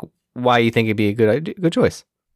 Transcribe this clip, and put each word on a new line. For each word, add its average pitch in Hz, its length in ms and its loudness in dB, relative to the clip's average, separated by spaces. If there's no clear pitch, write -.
why 123 240 2
you 117 120 2
think 113 160 0
it'd 107 80 0
be 104 140 0
a 101 40 0
good 113 160 0
ide-, 147 300 -2
good 170 140 0
choice. - 320 -2